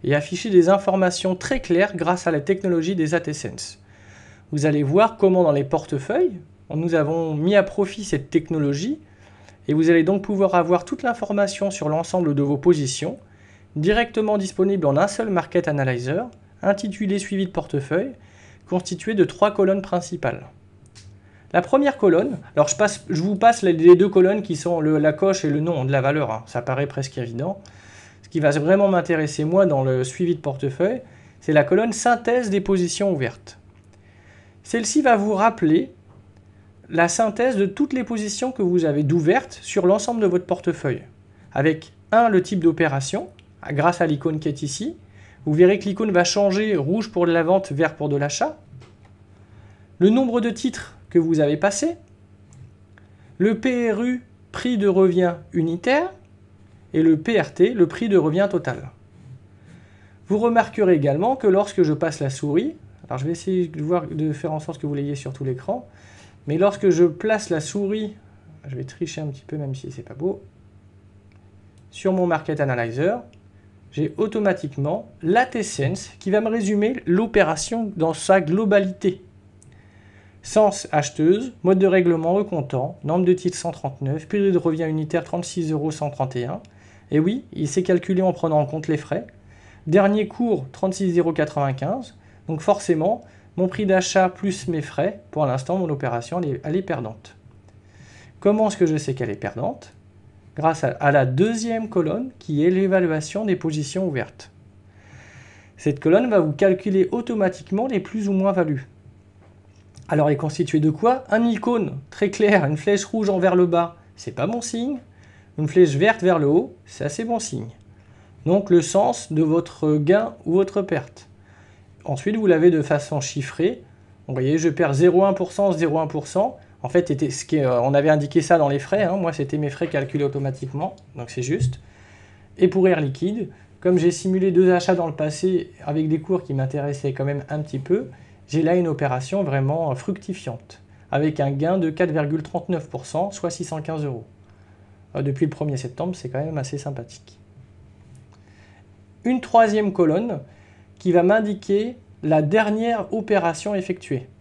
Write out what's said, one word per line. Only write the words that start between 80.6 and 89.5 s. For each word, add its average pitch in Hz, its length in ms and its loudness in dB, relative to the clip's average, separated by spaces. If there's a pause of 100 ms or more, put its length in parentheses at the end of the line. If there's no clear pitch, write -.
acheteuse, 175 720 0
mode 185 160 4
de 196 80 4
règlement 175 480 2
recomptant, 156 720 -4
nombre 170 200 0
de 180 80 4
titres 180 240 -2
cent 170 140 -6
trente-neuf, 139 560 -8
prix 202 240 0
de 175 80 2
revient 165 300 -2
unitaire 156 360 -4
trente-six 175 460 -6
euros 156 220 -2
cent 147 180 -6
trente 131 240 -6
et 120 120 -4
un. 175 140 -8 (520)
Et 151 80 4
oui, 202 320 -2
il 147 160 -4
s'est 180 160 -2
calculé 185 380 0
en 185 100 2
prenant 160 260 0
en 147 80 2
compte 156 220 -8
les 156 80 0
frais. 196 300 -6 (600)